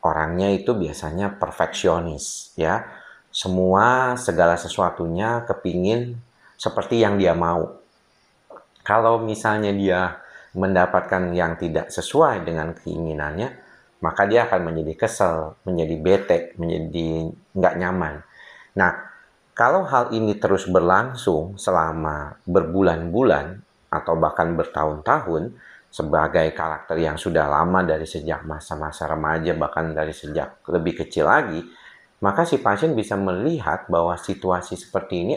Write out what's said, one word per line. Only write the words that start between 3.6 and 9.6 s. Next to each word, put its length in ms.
segala 400
sesuatunya 880
kepingin 800
seperti 480
yang 160
dia 160
mau. 480
Kalau 320
misalnya 560